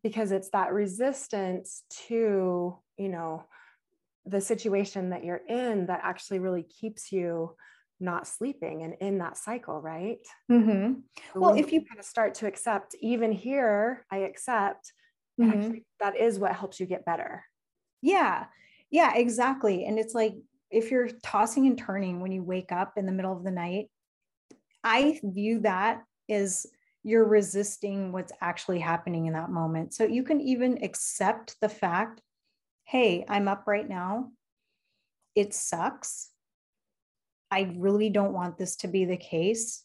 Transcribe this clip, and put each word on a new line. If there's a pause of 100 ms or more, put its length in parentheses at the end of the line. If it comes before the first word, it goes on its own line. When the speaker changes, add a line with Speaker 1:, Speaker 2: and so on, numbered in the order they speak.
Speaker 1:
Because
it's
that
resistance (240)
to, (200)
you
know, (800)
the
situation
that
you're
in
that
actually
really
keeps
you (440)
not
sleeping
and
in
that
cycle,
right? (300)
Speaker 2:
Mm-hmm. (320)
Speaker 1:
But
Speaker 2:
Well,
Speaker 1:
when
Speaker 2:
if
you
Speaker 1:
kind
of
start
to
accept,
even
here,
I
accept, (460)
it
Speaker 2:
Mm-hmm.
Speaker 1:
actually, (160)
that
is
what
helps
you
get
better. (560)
Speaker 2:
Yeah. (440)
Yeah,
exactly.
And
it's
like, (340)
if
you're (140)
tossing
and
turning
when
you
wake
up
in
the
middle
of
the
night, (960)
I
view
that (260)
as (380)
you're
resisting
what's
actually
happening
in
that
moment.
So
you
can
even
accept
the
fact, (600)
"Hey,
I'm
up
right
now. (1040)
It
sucks. (1200)
I
really
don't
want
this
to
be
the
case.